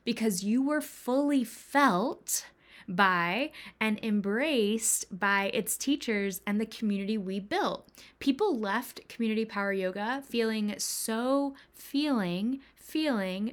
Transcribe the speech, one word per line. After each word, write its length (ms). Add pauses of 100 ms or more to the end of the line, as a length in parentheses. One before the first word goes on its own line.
because 400
you 200
were 180
fully 600
felt 1040 (400)
by 640 (280)
and 240
embraced 1160
by 340
its 240
teachers 720
and 120
the 60
community 520
we 220
built. 520 (280)
People 400
left 480
Community 380
Power 280
Yoga 520
feeling 520
so, 800 (180)
feeling, 840 (260)
feeling 680